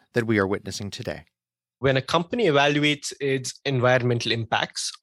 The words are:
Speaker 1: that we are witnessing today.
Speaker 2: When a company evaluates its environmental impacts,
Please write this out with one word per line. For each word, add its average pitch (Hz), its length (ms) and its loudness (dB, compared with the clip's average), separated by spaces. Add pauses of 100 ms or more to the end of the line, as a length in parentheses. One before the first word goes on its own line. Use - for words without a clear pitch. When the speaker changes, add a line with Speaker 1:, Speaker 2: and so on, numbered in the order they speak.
(140)
Speaker 1:
that 120 100 0
we 110 140 2
are 98 80 4
witnessing 98 440 -6
today. - 340 -10 (560)
Speaker 2:
When 131 180 2
a 127 40 0
company 180 440 0
evaluates 147 760 2
its 135 460 -4
environmental 123 680 2
impacts, - 580 -4 (120)